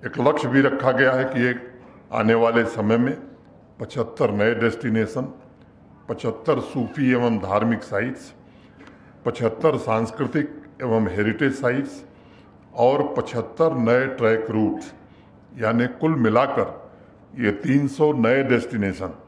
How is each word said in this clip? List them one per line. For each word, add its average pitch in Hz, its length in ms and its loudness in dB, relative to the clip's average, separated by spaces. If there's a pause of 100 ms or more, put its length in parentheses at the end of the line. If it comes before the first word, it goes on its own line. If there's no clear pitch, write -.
एक - 140 -8
लक्ष्य 143 280 2
भी 135 140 4
रखा 135 300 2
गया 131 200 4
है 127 120 0
कि 123 220 0
एक 123 220 -4 (440)
आने 113 240 4
वाले 117 340 4
समय 110 280 0
में 127 160 0 (680)
पचहत्तर 123 520 -4
नए 104 240 2
destination, 113 760 -2 (760)
पचहत्तर 120 540 -2
सूफी 127 500 -2
एवं 120 280 2
धार्मिक 104 420 0
sites, 117 500 -6 (920)
पचहत्तर 123 540 0
सांस्कृतिक 120 720 -2 (320)
एवं 110 260 0
heritage 107 460 0
sites 131 480 -4 (720)
और 131 280 4 (140)
पचहत्तर 127 600 -2
नए 123 320 2
trek 113 420 0
routes, 107 420 -2 (600)
यानी 117 340 0 (140)
कुल 160 160 2
मिलाकर 117 560 2 (640)
ये 113 240 0
तीन 139 300 2
सौ 151 260 2
नए 127 300 2
destination। 113 680 -2 (140)